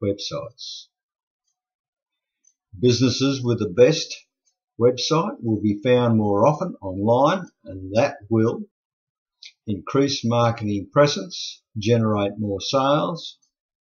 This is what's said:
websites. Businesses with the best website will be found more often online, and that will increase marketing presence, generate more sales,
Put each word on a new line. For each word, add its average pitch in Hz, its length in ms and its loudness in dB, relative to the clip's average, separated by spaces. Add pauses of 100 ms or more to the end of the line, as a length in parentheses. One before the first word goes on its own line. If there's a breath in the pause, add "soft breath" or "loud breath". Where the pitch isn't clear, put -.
websites. - 840 -8 (1900)
Businesses 123 640 2
with 120 160 0
the 92 120 -4
best 131 440 4 (680)
website 160 640 0
will 107 180 -2
be 104 220 0
found 123 340 4
more 104 300 2
often 160 340 0
online, 120 640 0 (200)
and 95 320 -14
that 131 220 0 (120)
will 110 300 2 (1040 loud breath)
increase 127 580 -2
marketing 113 680 0
presence, - 680 0 (160)
generate 107 640 0
more 101 220 -4
sales, 151 760 -2 (460)